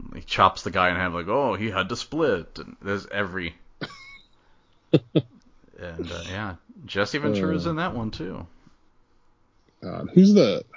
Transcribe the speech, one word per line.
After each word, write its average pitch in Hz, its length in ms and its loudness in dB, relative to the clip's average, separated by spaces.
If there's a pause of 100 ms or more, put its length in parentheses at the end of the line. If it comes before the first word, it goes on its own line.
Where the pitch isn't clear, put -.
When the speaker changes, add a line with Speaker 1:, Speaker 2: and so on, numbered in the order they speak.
(140)
Speaker 1:
he - 80 -12
chops - 400 4
the 101 100 -4
guy 90 180 4
in 87 60 0
half, 90 160 -2
like, 85 160 -4
"Oh, 120 260 0
he 107 160 -4
had 95 200 -2
to 117 60 -6
split," 127 640 -2
and - 240 -14
there's 98 240 -4
every, 92 480 -6 (260)
Speaker 2:
<laughs> - 0 - (1120)
Speaker 1:
and, - 300 2 (880)
uh, 85 180 -8
yeah, 95 260 -8 (320)
Jesse 175 320 -2
Ventura's 104 480 0
Speaker 2:
Uh, 85 40 -2
Speaker 1:
in 156 60 -4
that 170 180 -4
one 113 160 -4
too. 156 360 -10 (1400)
Speaker 2:
God, - 320 -8
who's 196 200 10
the, 107 300 4 (120)